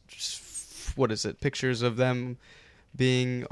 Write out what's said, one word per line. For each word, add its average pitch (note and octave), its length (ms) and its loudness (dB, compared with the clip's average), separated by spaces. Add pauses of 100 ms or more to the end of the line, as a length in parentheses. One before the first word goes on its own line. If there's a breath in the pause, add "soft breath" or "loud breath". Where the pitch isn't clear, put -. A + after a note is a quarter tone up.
(120)
s-, - 840 -10
what B2+ 140 4
is A2 140 -2
it? - 160 -6
Pictures B2+ 400 0
of A#2 160 2
them B2 400 0 (600 soft breath)
being B2+ 560 4